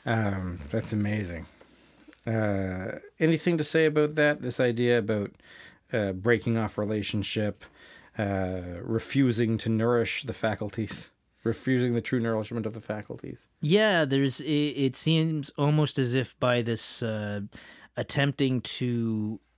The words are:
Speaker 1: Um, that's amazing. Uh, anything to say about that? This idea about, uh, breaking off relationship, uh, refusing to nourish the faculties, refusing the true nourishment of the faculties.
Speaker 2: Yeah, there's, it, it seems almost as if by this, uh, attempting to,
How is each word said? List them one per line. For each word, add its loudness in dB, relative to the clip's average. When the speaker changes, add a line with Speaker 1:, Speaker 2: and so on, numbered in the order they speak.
Speaker 1:
Um, -2
that's -2
amazing. -2
Uh, -2
anything 2
to 0
say 4
about 2
that? 2
This -2
idea 4
about, 0
uh, 0
breaking 2
off -2
relationship, -2
uh, -2
refusing 0
to -4
nourish 2
the -8
faculties, -4
refusing 0
the 0
true -2
nourishment -2
of -6
the -12
faculties. -10
Speaker 2:
Yeah, 4
there's, 2
it, -10
it 0
seems 2
almost 2
as 2
if -2
by 2
this, -2
uh, -4
attempting 0
to, -2